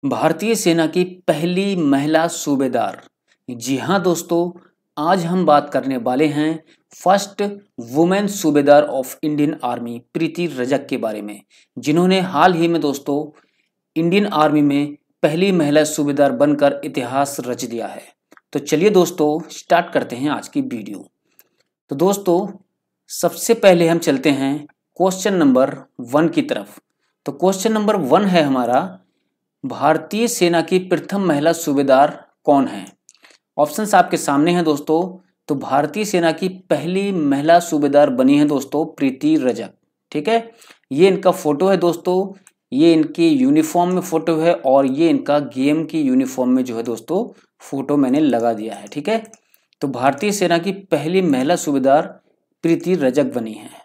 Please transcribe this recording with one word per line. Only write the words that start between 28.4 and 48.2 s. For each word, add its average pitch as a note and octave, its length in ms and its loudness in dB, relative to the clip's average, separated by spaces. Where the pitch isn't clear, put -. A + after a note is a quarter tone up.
हमारा, B2+ 380 0
भारतीय D#3 640 -2
सेना F3 340 2
की F#3 180 0
प्रथम F3+ 400 -4
महिला D#3+ 320 2
सूबेदार C#3 600 2
कौन C#3 220 2
है? G2+ 180 -10
ऑप्शंस E3 360 0
आपके F3+ 220 4
सामने D3+ 360 2
हैं F3 120 2
दोस्तों। D#3 360 0
तो D3+ 60 -2
भारतीय D3 500 -2
सेना F3 280 0
की F#3 160 -4
पहली F3+ 420 -2
महिला D3+ 480 4
सूबेदार D3 500 2
बनी C3 280 4
है D3 80 4
दोस्तों D3 420 -2
प्रीति D3 480 -2
रजक, A#2 340 -2
ठीक D3+ 160 -4
है। A3+ 220 0
ये D#3+ 180 4
इनका F#3 240 2
फोटो D3+ 360 0
है G3 80 4
दोस्तों, F3+ 580 -2
ये D#3 200 6
इनकी D#3+ 360 2
यूनिफॉर्म D#3 680 2
में F3+ 80 0
फोटो D#3+ 340 -2
है E3 180 2
और C#3 320 2
ये C#3+ 240 0
इनका C#3+ 280 0
गेम C#3+ 460 -2
की D#3 180 -4
यूनिफॉर्म B2+ 480 0
में B2+ 140 2
जो A#2+ 120 -8
है A#2 60 -6
दोस्तों B2+ 420 -4
फोटो C#3 340 -4
मैंने C#3 240 2